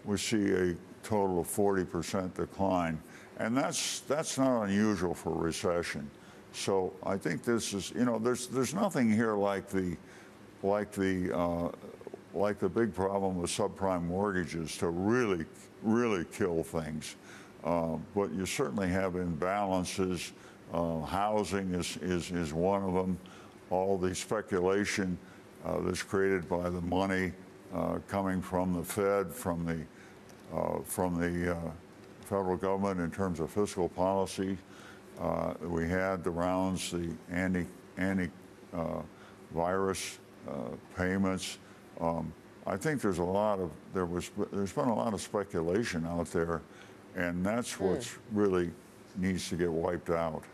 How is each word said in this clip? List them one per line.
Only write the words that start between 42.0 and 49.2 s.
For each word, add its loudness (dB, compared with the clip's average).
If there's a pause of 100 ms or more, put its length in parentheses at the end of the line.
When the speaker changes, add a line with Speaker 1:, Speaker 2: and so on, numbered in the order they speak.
Speaker 1:
I 0
think 0
there's 2
a 4
lot 2
of, -2 (240)
there 2
was, -2 (220)
there's -2
been 2
a 4
lot 0
of -4
speculation 0
out -2
there, 2 (540)
and -2
that's -2
Speaker 2:
Hmm. -4
Speaker 1:
what's 0 (140)
really 4 (440)
needs 0